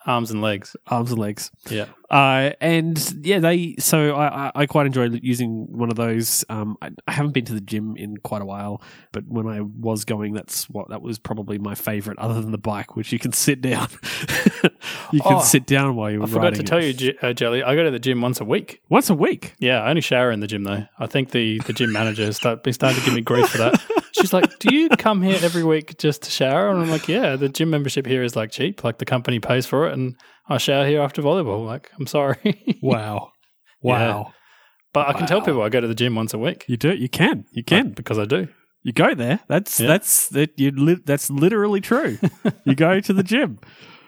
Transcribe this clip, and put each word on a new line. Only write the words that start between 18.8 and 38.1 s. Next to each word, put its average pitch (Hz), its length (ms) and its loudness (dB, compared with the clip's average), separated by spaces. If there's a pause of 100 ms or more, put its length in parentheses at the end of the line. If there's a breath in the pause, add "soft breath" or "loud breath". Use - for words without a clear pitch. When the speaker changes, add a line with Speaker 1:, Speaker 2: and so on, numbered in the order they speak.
Speaker 2:
Once 214 200 4
a 185 60 6
week? 202 460 -2
Speaker 1:
Yeah, 123 220 2
I 117 80 2
only 165 100 2
shower 123 320 2
in 104 80 -2
the 104 80 -4
gym 101 160 -4
though. 101 200 -4 (140)
I 120 80 -6
think 135 240 -2
the, 110 300 0
the 117 120 -6
gym 113 200 0
manager 107 320 0
has 107 120 -2
start, 117 280 -2
been 127 80 0
starting 127 260 2
to 127 80 -4
give 123 80 2
me 117 60 0
grief 120 280 4
for - 100 -2
that. 113 220 4 (180)
Speaker 2:
<laughs> - 140 -8
Speaker 1:
She's - 200 2
like, 202 260 2
"Do 208 160 2
you 320 140 4
come 214 340 2
here 190 200 4
every 170 200 2
week 156 360 0
just 151 240 0
to - 80 -10
shower?" 151 400 2
And 185 100 2
I'm 165 100 0
like, 156 160 0
"Yeah, 160 300 2
the 139 140 0
gym 160 200 0
membership 143 360 0
here 127 160 0
is, 120 120 -2
like, 110 160 -2
cheap. - 320 -4
Like, 117 160 -2
the 135 60 -4
company 123 360 0
pays 127 260 0
for 143 200 0
it, 156 60 -2
and 127 240 -6 (320 soft breath)
I 143 100 2
shower 139 280 2
here 147 160 2
after 143 200 -2
volleyball. 143 440 0
Like, 120 320 -10
I'm 135 80 -6
sorry." 143 720 0
<laughs> - 40 -12
Speaker 2:
Wow. 107 500 -2 (500 soft breath)
Speaker 1:
Yeah. 120 260 2
Speaker 2:
Wow. 104 240 -4 (640 soft breath)
Speaker 1:
But 143 120 2
I 139 100 4
can 165 80 -2
tell 185 140 2
Speaker 2:
Wow. 214 40 -6
Speaker 1:
people 131 180 2
I 104 60 2
go 120 120 2
to 117 80 0
the 113 60 0
gym 120 200 0
once 110 180 -2
a 110 60 -6
week. 151 300 -4
Speaker 2:
You 123 100 0
do? 160 160 2
You 127 140 -2
can. - 440 0
You 117 80 -8
Speaker 1:
Like, 113 60 -8
Speaker 2:
can. 208 240 2
Speaker 1:
because - 280 -4